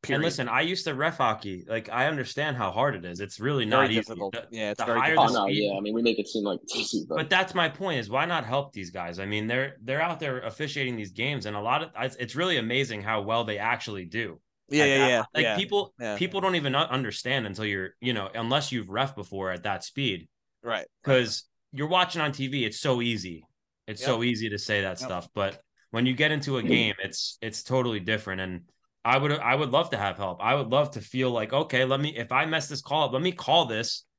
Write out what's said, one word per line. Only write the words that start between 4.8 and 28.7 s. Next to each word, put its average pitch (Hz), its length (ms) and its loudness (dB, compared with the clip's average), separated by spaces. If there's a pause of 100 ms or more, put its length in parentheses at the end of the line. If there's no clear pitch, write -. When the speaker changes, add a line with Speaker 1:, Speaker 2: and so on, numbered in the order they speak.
Speaker 1:
very 117 140 2
Speaker 2:
higher 151 160 4
Speaker 3:
Oh, - 0 -
Speaker 2:
the 147 120 6
Speaker 1:
difficult. 110 200 2
Speaker 3:
no, 98 60 2
Speaker 2:
speed. 104 100 2
Speaker 3:
yeah. 101 140 0
I - 20 -4
mean, 104 140 -2
we 117 80 0
make 113 160 4
it 101 100 -2
seem 107 160 -2
like 98 200 0
it's - 120 -8
easy, - 320 -2
but 156 100 -4
Speaker 2:
But 160 120 -2
that's 185 240 4
my 170 160 4
point, 165 300 -2
is 104 100 -4
why 135 160 2
not 165 180 0
help 139 300 -2
these 92 160 -8
guys? 87 300 -8
I 98 80 -4
mean, 104 180 0
they're, 131 380 -2
they're 135 180 -2
out 165 180 -2
there 131 200 -4
officiating 127 560 -4
these 104 160 -6
games, 117 340 -4
and 104 100 -4
a 104 60 -4
lot 131 220 0
of, 160 120 -10
it's, 127 200 -4
it's 117 200 -8
really 175 220 2
amazing 113 460 -2
how 107 180 0
well 113 220 0
they 107 160 -2
actually 107 460 -2
do. 95 340 -6 (320)
Speaker 1:
Yeah, 147 140 6
Speaker 2:
at 139 120 6
Speaker 1:
yeah, - 0 -
Speaker 2:
that, 135 100 6
Speaker 1:
yeah, 120 160 6 (120)
Speaker 2:
like, 151 80 4
Speaker 1:
yeah, 113 100 4
Speaker 2:
people, 196 460 0
Speaker 1:
yeah. 107 200 -4
Speaker 2:
people 185 220 0
don't 185 140 2
even 143 180 0
u-, 139 60 4
understand 127 680 -2
until 101 200 -4
you're, 98 260 -2 (100)
you 123 120 0
know, 98 200 -4
unless 120 380 0
you've 107 180 -4
ref 135 260 -2
before 95 360 -6
at 90 120 -6
that 98 200 -4
speed. 101 440 -4 (360)
Speaker 1:
Right, 113 240 -2 (180)
right. 131 160 6
Speaker 2:
'Cause 110 220 -4 (300)
you're 143 140 -4
watching 180 340 2
on 147 100 0
T 139 160 -4
V, 131 180 -2
it's 107 140 -4
so 127 220 2
easy. 92 440 -2 (420)
It's 107 140 -8
Speaker 1:
Yep. 127 60 0
Speaker 2:
so 120 160 2
easy 113 260 0
to 104 80 -4
say 101 240 0
that 92 180 -4
Speaker 1:
Yep. - 80 -6
Speaker 2:
stuff, 90 260 -6
but 98 280 -2 (300)
when 117 140 2
you 131 80 4
get 151 180 4
into 143 260 0
a 113 60 -2
Speaker 4:
Mm. - 40 -2
Speaker 2:
game, 117 360 4
it's, - 380 -6
it's 113 220 -8
totally 123 360 0
different. 95 420 -2
And 90 200 -6 (420)